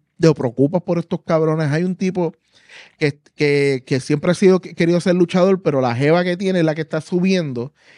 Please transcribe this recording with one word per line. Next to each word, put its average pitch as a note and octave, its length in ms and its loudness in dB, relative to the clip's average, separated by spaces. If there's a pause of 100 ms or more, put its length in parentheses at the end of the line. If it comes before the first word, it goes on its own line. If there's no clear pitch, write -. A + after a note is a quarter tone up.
(200)
te E3 140 6
preocupas C#3 480 0
por E3+ 160 -2
estos E3 240 -6
cabrones. D#3 500 0
Hay E3 100 0
un F#3 140 -4
tipo F#3 360 -4 (680)
que, C#3+ 200 -2 (160)
que, C#3+ 500 0
que C3+ 140 -2
siempre D3 320 -2
ha E3+ 40 0
sido, F#3 260 4
que, - 140 -18
querido E3+ 260 0
ser F3+ 160 0
luchador, F#3 460 2
pero C#3 180 0
la A#2+ 160 -2
jeva D#3 260 2
que F3+ 140 -4
tiene F#3+ 240 -2
es D#3+ 40 2
la D#3 120 -2
que D#3+ 60 -8
está D#3 180 -6
subiendo E3+ 720 -4 (260)